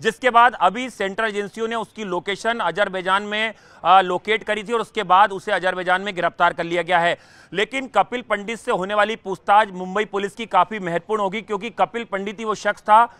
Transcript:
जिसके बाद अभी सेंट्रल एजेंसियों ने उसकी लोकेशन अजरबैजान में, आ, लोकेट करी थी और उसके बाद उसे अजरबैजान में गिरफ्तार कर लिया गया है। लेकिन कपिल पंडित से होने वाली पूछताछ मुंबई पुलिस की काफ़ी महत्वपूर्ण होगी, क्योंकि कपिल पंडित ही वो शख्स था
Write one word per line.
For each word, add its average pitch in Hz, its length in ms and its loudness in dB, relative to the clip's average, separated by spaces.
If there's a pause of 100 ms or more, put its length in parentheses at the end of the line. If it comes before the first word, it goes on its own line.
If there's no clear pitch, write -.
जिसके 220 300 0
बाद 233 300 6
अभी 196 300 2
सेंट्रल 196 360 -4
एजेंसियों 208 420 -6
ने 233 80 -4
उसकी 214 280 -8
लोकेशन 196 560 -4
अजरबैजान 185 640 0
में, 208 320 -4 (300)
आ, 180 160 8
लोकेट 185 440 -2
करी 214 180 -4
थी 196 100 -6
और 233 80 0
उसके 214 240 -6
बाद 185 280 6
उसे 196 200 -6
अजरबैजान 185 500 0
में 202 140 -8
गिरफ्तार 170 360 0
कर 170 120 -6
लिया 170 180 -2
गया 170 160 2
है। 170 200 2 (340)
लेकिन 220 360 -4
कपिल 233 340 0
पंडित 208 360 -4
से - 140 -4
होने 196 220 -2
वाली 208 220 0
पूछताछ 202 560 2
मुंबई 185 320 -4
पुलिस 202 300 -6
की 233 120 -8
काफ़ी 196 320 2
महत्वपूर्ण 180 440 -4
होगी, 202 200 -4
क्योंकि 208 280 -6
कपिल 226 340 -2
पंडित 196 360 -8
ही 226 40 -8
वो 214 100 -4
शख्स 208 260 -4
था 220 260 4 (140)